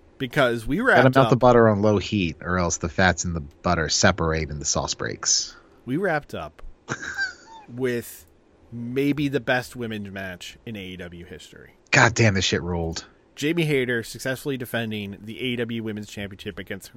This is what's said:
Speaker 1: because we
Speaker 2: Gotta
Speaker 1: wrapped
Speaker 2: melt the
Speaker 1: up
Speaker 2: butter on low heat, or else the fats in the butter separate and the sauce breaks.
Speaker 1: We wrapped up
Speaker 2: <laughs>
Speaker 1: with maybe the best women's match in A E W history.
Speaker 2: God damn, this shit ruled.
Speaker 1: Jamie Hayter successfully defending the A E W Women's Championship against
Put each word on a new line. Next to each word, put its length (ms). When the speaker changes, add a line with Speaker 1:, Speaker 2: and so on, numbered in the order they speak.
Speaker 1:
because 500
we 100
Speaker 2:
Gotta 100
Speaker 1:
wrapped 280
Speaker 2:
melt 140
the 60
Speaker 1:
up 40
Speaker 2:
butter 300
on 120
low 160
heat, 440
or 180
else 180
the 120
fats 340
in 100
the 60
butter 480
separate 640
and 100
the 60
sauce 300
breaks. 600
Speaker 1:
We 100
wrapped 400
up 260
Speaker 2:
<laughs> 40
Speaker 1:
with 520
maybe 600
the 100
best 380
women's 340
match 540
in 100
A 80
E 140
W 280
history. 460
Speaker 2:
God 240
damn, 180
this 100
shit 180
ruled. 440
Speaker 1:
Jamie 280
Hayter 400
successfully 540
defending 640
the 180
A 40
E 120
W 280
Women's 260
Championship 500
against 360